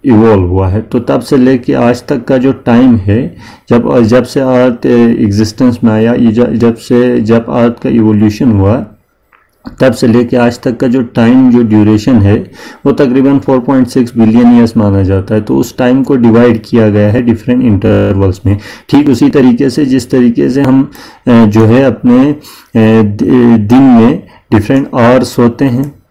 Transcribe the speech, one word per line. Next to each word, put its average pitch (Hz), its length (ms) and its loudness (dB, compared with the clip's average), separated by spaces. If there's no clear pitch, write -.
evolve 110 360 2
हुआ 92 260 -2
है, 98 140 -2
तो - 180 -6
तब 139 200 -4
से 135 180 -2
लेके 127 360 0
आज 123 340 -2
तक 127 180 -6
का 135 120 -2
जो 131 160 0
time 123 420 2
है 107 400 -4
जब, 120 320 0
जब 117 220 0
से - 160 -6
earth, 127 460 -2
eh, 120 380 0
existence 107 600 -2
में 113 80 2
आया, 110 220 0
ये 120 180 0
ज-, 113 220 -2
जब 113 220 0
से, 123 460 -2
जब 113 280 0
earth 120 340 -2
का 131 60 -4
evolution 110 640 0
हुआ 104 340 0
तब 131 100 2
से 123 160 -2
लेके 120 300 0
आज 120 240 -2
तक 123 160 -4
का 135 100 -2
जो 127 140 0
time, 123 500 2
जो 120 120 2
duration 107 500 0
है 104 380 0
वो 139 60 2
तकरीबन 135 480 0
four 131 200 -2
point 127 280 -2
six 120 300 -4
billion 117 400 4
years 117 200 0
माना 101 260 0
जाता 95 320 -2
है। 107 60 -2
तो 131 160 -4
उस 135 200 -6
time 127 260 0
को 147 120 0
divide 117 500 2
किया 113 240 0
गया 104 220 0
है 123 100 0
different 123 420 -2
intervals 101 840 0
में। 98 120 0
ठीक 147 200 2
उसी 135 200 2
तरीके 127 400 2
से 147 160 -2
जिस 131 260 -2
तरीके 131 380 0
से 131 120 -2
हम, 135 300 0
अ, 117 180 4
जो 110 200 2
है 117 180 2
अपने, 127 480 0
अ, 113 720 -2
दि-, 120 580 0
दिन 113 220 2
में 127 420 2
different 135 440 -2
आवर्स 123 440 0
होते 120 260 0
हैं 135 460 -6